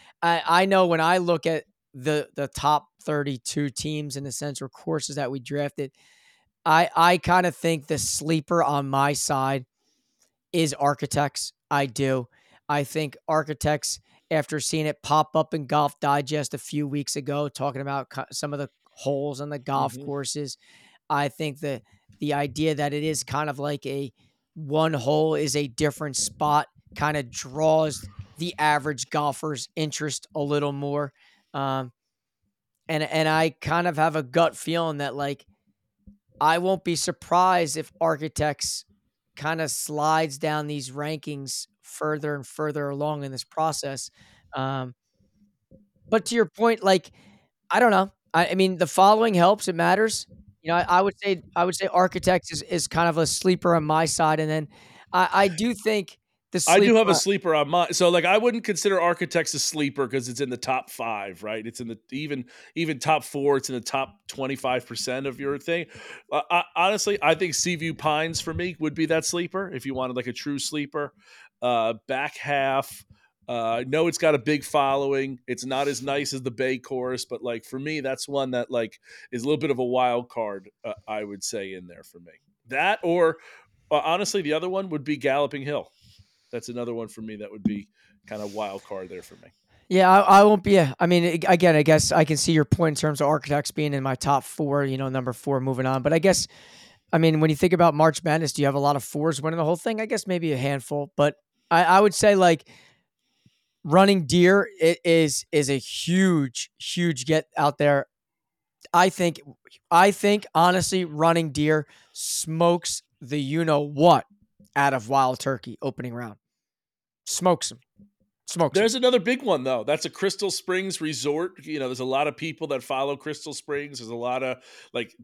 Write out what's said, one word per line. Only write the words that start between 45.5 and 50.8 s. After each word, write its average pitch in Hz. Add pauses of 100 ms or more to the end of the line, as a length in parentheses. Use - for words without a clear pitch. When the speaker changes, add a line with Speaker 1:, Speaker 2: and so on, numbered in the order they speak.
Speaker 1:
but 220
to 233
your 214
point, 226
like, 190 (600)
I 190
don't 240
know. 196 (200)
I, 165
I 180
mean, 185
the 175
following 214
helps. 185
It 185
matters. 190 (360)
You 160
know, 170
I, 175